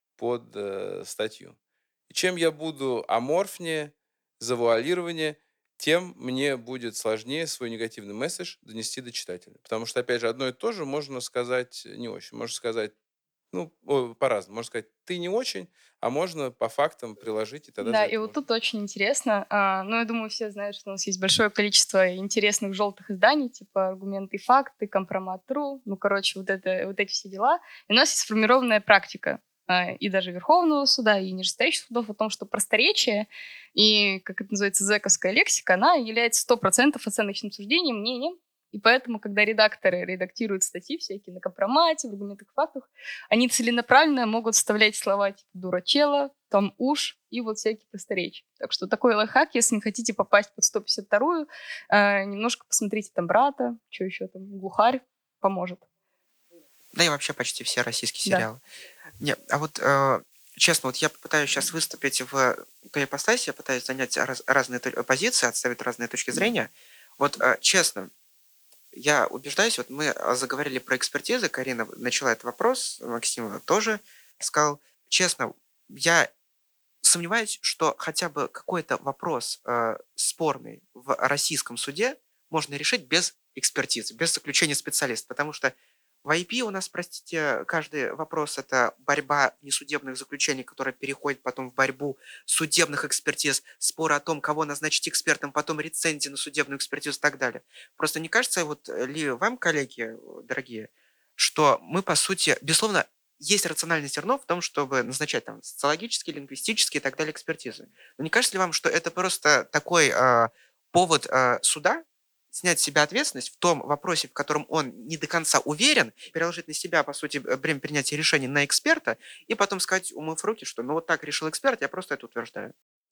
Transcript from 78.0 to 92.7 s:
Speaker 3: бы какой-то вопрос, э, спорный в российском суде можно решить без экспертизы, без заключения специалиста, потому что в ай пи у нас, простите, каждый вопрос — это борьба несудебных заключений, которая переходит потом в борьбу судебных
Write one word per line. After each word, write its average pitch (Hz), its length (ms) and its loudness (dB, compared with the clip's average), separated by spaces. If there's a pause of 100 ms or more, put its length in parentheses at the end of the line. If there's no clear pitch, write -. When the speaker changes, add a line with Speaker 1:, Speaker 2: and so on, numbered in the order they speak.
Speaker 3:
бы 143 180 -4
какой-то - 500 -4
вопрос, 139 680 -4
э, 117 300 0 (200)
спорный 127 640 -2 (120)
в 131 240 -4
российском 139 600 0
суде 202 400 -2 (320)
можно 151 260 -4
решить 156 300 -2
без 160 300 0 (200)
экспертизы, - 580 -2
без 165 200 0
заключения 147 420 0
специалиста, - 520 -4
потому 147 260 -4
что - 200 -2 (500)
в 143 60 -6
ай 175 140 2
пи 240 180 -2
у 220 80 -2
нас, 190 180 -6
простите, - 800 -4
каждый 151 480 -2
вопрос — 156 460 -4
это 127 380 0
борьба 143 640 2
несудебных 139 560 -6
заключений, 135 460 -4
которая 131 300 -6
переходит 135 480 -6
потом 131 280 -6
в - 40 -20
борьбу 135 440 -2 (280)
судебных 151 600 2